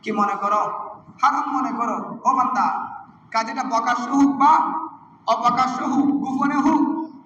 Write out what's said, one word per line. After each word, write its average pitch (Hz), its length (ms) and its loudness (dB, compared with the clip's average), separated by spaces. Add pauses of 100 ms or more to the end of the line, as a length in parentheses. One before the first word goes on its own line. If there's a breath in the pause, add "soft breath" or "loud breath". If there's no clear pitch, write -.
কি 214 100 -6
মনে 202 220 0
করো? 202 280 -2 (600)
হারাম 277 340 0
মনে 240 160 -2
করো। 233 520 -6
ও 254 100 4
বান্দা, 226 520 0 (440)
কাজ 226 200 -2
এটা 262 120 -6
প্রকাশ্য 240 400 -2
হোক 277 340 4
বা 294 360 4 (540)
অপ্রকাশ্য 247 560 0
হোক, 277 220 0
গোপনে 277 500 0
হোক 311 560 2 (140)